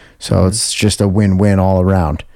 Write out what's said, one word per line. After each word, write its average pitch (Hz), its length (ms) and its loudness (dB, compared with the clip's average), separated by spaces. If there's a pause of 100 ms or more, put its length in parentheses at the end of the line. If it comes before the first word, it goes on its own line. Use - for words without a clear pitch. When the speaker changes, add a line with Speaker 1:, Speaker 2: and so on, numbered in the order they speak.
(200)
Speaker 1:
So - 160 -4
Speaker 2:
Mm-hmm. 92 120 2
Speaker 1:
it's 104 260 -4
just - 280 -2
a 101 60 2
win-win 98 520 2
all 95 220 2
around. 90 420 0 (120)